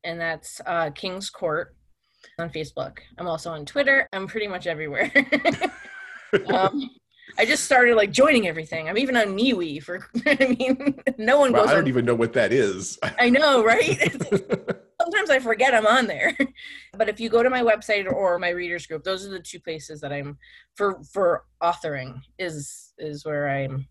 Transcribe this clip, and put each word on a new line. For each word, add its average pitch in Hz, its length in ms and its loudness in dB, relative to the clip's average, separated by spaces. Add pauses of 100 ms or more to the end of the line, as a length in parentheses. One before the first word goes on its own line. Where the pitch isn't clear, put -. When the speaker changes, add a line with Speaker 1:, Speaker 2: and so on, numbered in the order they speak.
Speaker 1:
and 170 180 -8
that's, 160 460 -8
uh, 165 240 -2
King's 190 400 -8
Court - 460 -6 (640)
on 170 100 -8
Facebook. 143 480 -10 (200)
I'm 175 100 -8
also 165 240 -6
on 151 120 -10
Twitter. 277 480 2
I'm 190 140 -8
pretty 214 220 -6
much 180 180 -8
everywhere. 156 480 -4
<laughs> 277 80 6 (1300)
Um, 240 420 0 (480)
I 233 80 4
just - 180 0
started, 247 320 6
like, 208 140 4
joining 247 380 4
everything. 160 400 -8
I'm 202 100 -2
even 262 180 0
on 214 200 4
MeWe 175 460 0
for, 180 240 -12 (100)
<laughs> 240 100 -4
I 269 320 2
mean, 269 420 -2 (180)
no 240 200 4
one 269 140 6
Speaker 2:
Wow, - 80 6
Speaker 1:
goes - 80 6
Speaker 2:
I 139 60 6
don't 165 100 4
Speaker 1:
on 139 40 2
Speaker 2:
even 123 160 0
know 120 100 2
what 113 200 0
that 110 180 4
is. 98 460 0 (200)
Speaker 1:
I 240 120 4
know, 269 340 6
right? 233 360 4
Speaker 2:
<laughs> - 1000 -4
Speaker 1:
Sometimes 339 300 0
I 277 80 6
forget 247 360 2
I'm 220 120 4
on 240 200 4
there. 180 360 -2
<laughs> 269 40 2 (520)
But 220 100 0
if 208 120 -8
you 226 100 -6
go 233 120 4
to 247 80 4
my 254 120 0
website 214 480 0
or 180 280 0
my 175 120 -2
readers 175 360 -6
group, 156 180 -10
those 190 220 -6
are 196 40 -14
the 185 100 -10
two 170 200 -18
places 156 420 -12
that 143 100 -8
I'm 143 240 -10 (380)
for, 196 300 -2
for 175 400 0 (180)
authoring 139 580 -4 (180)
is, 156 600 -10
is 147 260 -10
where 147 240 -4
I'm 135 420 -4